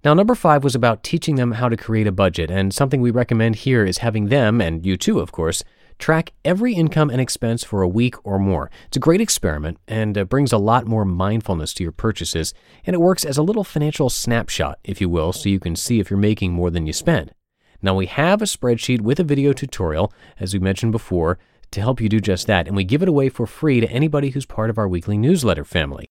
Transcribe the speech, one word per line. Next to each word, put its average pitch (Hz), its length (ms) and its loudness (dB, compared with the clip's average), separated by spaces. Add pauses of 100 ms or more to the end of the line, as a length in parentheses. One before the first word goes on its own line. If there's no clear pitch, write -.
Now, 147 80 6
number 208 220 6
five 147 280 4
was 135 120 0
about 117 280 2
teaching 160 340 -2
them 120 160 0
how 117 180 0
to 113 80 -2
create 110 280 0
a 101 60 0
budget, 87 380 0
and 98 240 0
something 135 260 0
we 120 100 2
recommend 113 460 2
here 120 300 2
is 92 180 -2
having 107 220 0
them, 117 340 4
and 82 240 -2
you 95 140 0
too, 214 200 0
of 80 140 -4
course, 82 320 -4 (340)
track 160 360 0 (100)
every 208 300 0
income 156 340 2
and 127 140 0
expense 117 420 -4
for 101 160 -4
a 90 80 2
week 117 340 0
or 98 160 -2
more. 90 320 0 (160)
It's - 120 -6
a - 20 0
great 175 220 4
experiment 80 560 -4 (100)
and, 107 300 -2
uh, 98 60 -2
brings 135 280 0
a 110 60 2
lot 110 280 2
more 110 200 0
mindfulness 92 680 -2
to - 100 -8
your 82 80 -4
purchases, 82 640 -4 (320)
and 175 80 -2
it 175 80 0
works 180 240 4
as 139 140 -2
a 151 40 2
little 202 220 0
financial 151 460 0
snapshot, 107 760 -2
if 95 160 -8
you 92 80 0
will, 85 240 0
so - 160 -4
you 98 100 2
can 85 160 -4
see 113 260 0
if 95 100 -4
you're 98 80 0
making 101 340 0
more 87 160 0
than 82 180 -2
you 78 60 -4
spend. 147 400 -2 (480)
Now, 95 140 0
we 95 100 0
have 180 380 0
a - 20 -2
spreadsheet 120 560 -2
with 113 180 0
a 180 60 0
video 139 300 2
tutorial, 90 580 -4 (260)
as 98 140 -6
we 98 80 -2
mentioned 98 320 0
before, 87 460 0 (320)
to 101 100 -6
help 127 180 0
you 110 120 0
do 110 100 4
just 95 260 -2
that, 90 200 2
and 101 100 -4
we 98 80 2
give 127 160 0
it 190 80 2
away 139 220 2
for 113 160 -4
free 135 340 0
to 113 100 0
anybody 143 380 0
who's 131 160 -6
part 110 240 -4
of 113 80 -2
our 107 100 0
weekly 92 300 -2
newsletter 110 480 2
family. 71 460 -4